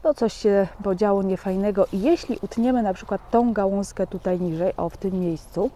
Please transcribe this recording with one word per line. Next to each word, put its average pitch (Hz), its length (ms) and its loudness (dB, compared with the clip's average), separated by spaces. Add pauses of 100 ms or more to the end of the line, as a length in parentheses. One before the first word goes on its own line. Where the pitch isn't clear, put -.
no 302 100 4
coś 226 180 0
się 202 340 4 (180)
podziało 196 380 2
niefajnego 190 680 0
i 196 80 -2
jeśli 269 420 0
utniemy 240 400 0
na 190 120 0
przykład - 360 -6
tą 240 220 4
gałązkę 196 540 0
tutaj 185 340 -4
niżej, 175 360 0
o, 170 120 -4
w - 80 -10
tym 190 240 -4
miejscu 175 560 -2